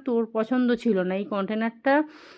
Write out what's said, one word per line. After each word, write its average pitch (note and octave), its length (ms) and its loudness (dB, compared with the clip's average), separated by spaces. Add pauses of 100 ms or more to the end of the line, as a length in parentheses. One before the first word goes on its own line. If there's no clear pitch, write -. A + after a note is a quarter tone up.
তো B3 80 -2
ওর A#3 200 0
পছন্দ A#3+ 420 0
ছিল G#3+ 280 0
না। F#3 120 -2
এই G3 100 -4
কন্টেনারটা A3+ 760 0 (360)